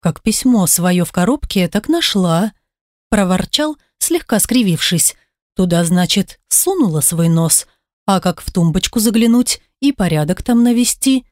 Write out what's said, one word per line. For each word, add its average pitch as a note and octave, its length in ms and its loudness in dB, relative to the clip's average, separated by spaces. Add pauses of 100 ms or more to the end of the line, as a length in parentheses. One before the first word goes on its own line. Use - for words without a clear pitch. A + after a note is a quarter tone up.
«Как - 220 -4
письмо A3 460 0
своё F3 360 0
в - 60 -10
коробке, F#3+ 560 -2
так G#3 220 -4
нашла», G3+ 640 0 (560)
проворчал, G#3 680 -2 (220)
слегка E4 420 -2
скривившись. F#3 760 0 (380)
«Туда, F3 300 0
значит, F3+ 640 -2
сунула B3 520 0
свой E3 280 0
нос, E3 380 0 (400)
а F#3+ 140 2
как D#3+ 200 -4
в - 120 -8
тумбочку E3+ 480 0
заглянуть A#3 600 2 (200)
и C#4 120 0
порядок D#3 500 -2
там A#3+ 200 2
навести B3 680 0